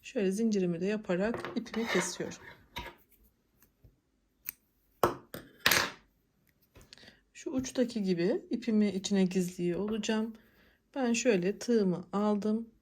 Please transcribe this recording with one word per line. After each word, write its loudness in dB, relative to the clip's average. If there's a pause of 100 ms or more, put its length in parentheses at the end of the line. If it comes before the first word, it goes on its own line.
Şöyle 0
zincirimi 0
de -2
yaparak -2
ipimi -4
kesiyorum. -2 (4000)
Şu -10
uçtaki -2
gibi 2
ipimi 2
içine 2
gizliyor 0
olacağım. -2 (580)
Ben 0
şöyle 2
tığımı 2
aldım. 0 (140)